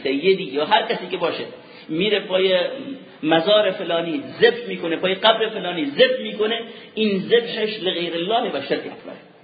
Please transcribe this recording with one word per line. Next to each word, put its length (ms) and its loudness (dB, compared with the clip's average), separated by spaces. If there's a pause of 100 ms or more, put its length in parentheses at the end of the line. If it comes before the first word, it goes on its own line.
سیدی 420 2
یا 200 -2
هر 180 4
کسی 280 -4
که 60 -4
باشه، 280 -2 (440)
میره 320 0
پای 380 2 (640)
مزار 480 4
فلانی 520 -2 (180)
ذبح 280 4
می‌کنه، 280 -4
پای 180 0
قبر 340 4
فلانی 380 -4
ذبح 360 2
می‌کنه، 380 -2 (340)
این 240 2
ذبحش 640 0
لغیر 320 -2
الله 360 0
و 120 -4
شرک 180 -2
اکبره. 360 -12 (280)